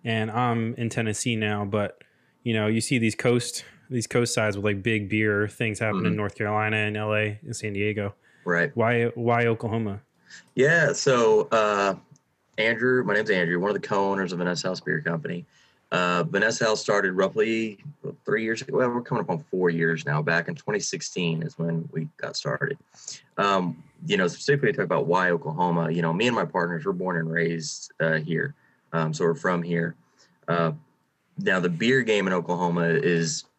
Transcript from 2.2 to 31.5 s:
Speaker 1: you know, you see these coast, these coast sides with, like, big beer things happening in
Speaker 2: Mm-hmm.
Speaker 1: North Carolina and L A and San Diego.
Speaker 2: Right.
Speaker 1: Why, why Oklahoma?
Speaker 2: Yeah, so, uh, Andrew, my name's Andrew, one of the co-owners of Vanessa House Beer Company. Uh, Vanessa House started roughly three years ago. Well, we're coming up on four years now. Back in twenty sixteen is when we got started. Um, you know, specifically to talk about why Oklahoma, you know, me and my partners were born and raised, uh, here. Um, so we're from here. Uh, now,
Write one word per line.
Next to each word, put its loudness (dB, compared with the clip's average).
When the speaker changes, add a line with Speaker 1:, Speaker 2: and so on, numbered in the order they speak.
Speaker 1:
you 0
know, 2
you 2
see 0
these 2
coast, 0
these -4
coast 0
sides 0
with, -6
like, 0
big 0
beer 2
things -4
happening 0
in 2
Speaker 2:
Mm-hmm. 0
Speaker 1:
North -4
Carolina -2
and -2
L -2
A 0
and -10
San -6
Diego. -2
Speaker 2:
Right. 0
Speaker 1:
Why, 2
why 2
Oklahoma? -2
Speaker 2:
Yeah, 4
so, 4
uh, 4
Andrew, 2
my 0
name's 0
Andrew, 2
one 0
of 0
the -12
co-owners 0
of -6
Vanessa -2
House -4
Beer -2
Company. -6
Uh, 2
Vanessa 2
House 0
started 2
roughly 0
three 0
years -2
ago. -6
Well, 2
we're -2
coming -2
up -8
on -4
four 2
years 0
now. 0
Back 0
in -6
twenty -4
sixteen -4
is -8
when -2
we -4
got -8
started. -4
Um, 0
you 0
know, 2
specifically 0
to -4
talk 0
about 0
why 2
Oklahoma, 0
you 0
know, 2
me 2
and 2
my 2
partners -2
were 0
born -2
and -2
raised, -4
uh, 2
here. -4
Um, 0
so -2
we're 4
from -2
here. -2
Uh, 2
now, 2